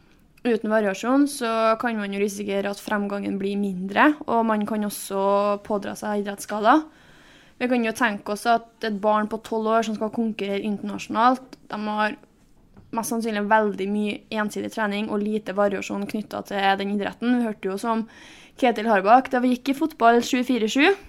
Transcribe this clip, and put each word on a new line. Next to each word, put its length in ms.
Uten 300
variasjon 560
så 500
kan 200
man 180
jo 80
risikere 480
at 80
fremgangen 580
blir 220
mindre, 540
og 200
man 180
kan 160
også 840
pådra 300
seg 320
idrettsskader. 640
Vi 80
kan 160
jo 80
tenke 400
oss 140
at 340
et 180
barn 300
på 160
tolv 240
år 160
som 100
skal 140
konkurrere 560
internasjonalt, 920
de 80
har 400
mest 160
sannsynlig 380
veldig 400
mye 260
ensidig 340
trening 360
og 120
lite 340
variasjon 540
knyttet 400
til 300
den 160
idretten. 420
Vi 80
hørte 240
jo 100
som 260
Ketil 300
Harbakk 420
da 100
vi 120
gikk 180
i 60
fotball 480
tjuefire 440
sju. 180